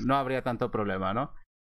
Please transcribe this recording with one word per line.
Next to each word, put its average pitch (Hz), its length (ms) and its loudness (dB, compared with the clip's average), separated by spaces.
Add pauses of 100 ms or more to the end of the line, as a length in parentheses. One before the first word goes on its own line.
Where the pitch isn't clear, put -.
No 135 100 4
habría 131 280 0
tanto 120 280 0
problema, 95 420 0
¿no? 131 200 -2 (280)